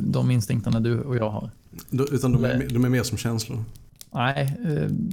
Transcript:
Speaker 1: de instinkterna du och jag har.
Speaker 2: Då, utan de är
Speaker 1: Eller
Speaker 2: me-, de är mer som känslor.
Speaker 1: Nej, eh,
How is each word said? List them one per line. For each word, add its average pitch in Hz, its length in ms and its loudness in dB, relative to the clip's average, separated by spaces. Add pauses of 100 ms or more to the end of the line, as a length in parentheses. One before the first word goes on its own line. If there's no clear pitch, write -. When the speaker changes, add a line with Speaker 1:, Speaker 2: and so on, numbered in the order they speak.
Speaker 1:
de 127 240 2
instinkterna 113 500 2
du 117 200 2
och 123 160 -2
jag 110 140 0
har. - 200 -6 (400)
Speaker 2:
Då, 127 220 2
utan 127 200 2
de 120 120 4
är 127 40 2
Speaker 1:
Eller 127 180 0
Speaker 2:
me-, - 60 -4
de 123 120 2
är 123 40 4
mer 127 140 2
som - 160 -4
känslor. 113 460 -4 (460)
Speaker 1:
Nej, 139 460 0 (100)
eh, 151 220 0 (240)